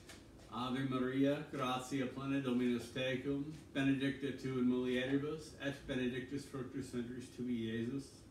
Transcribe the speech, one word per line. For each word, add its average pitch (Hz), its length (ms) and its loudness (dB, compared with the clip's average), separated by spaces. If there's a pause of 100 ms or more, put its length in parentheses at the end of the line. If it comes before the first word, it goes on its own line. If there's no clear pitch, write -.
(520)
Ave 127 360 -2
Maria, 135 640 4
gratia 127 540 0
plena 135 360 0
Dominus 123 440 2
tecum, 131 580 0 (280)
benedicta 135 600 2
tu 131 260 -2
in 123 100 6
mulieribus, 127 840 2 (140)
et 139 100 0 (120)
benedictus 127 600 -2
fructus 127 400 -6
ventris 120 500 -4
tui, 117 340 0
Iesus. 120 360 -2 (240)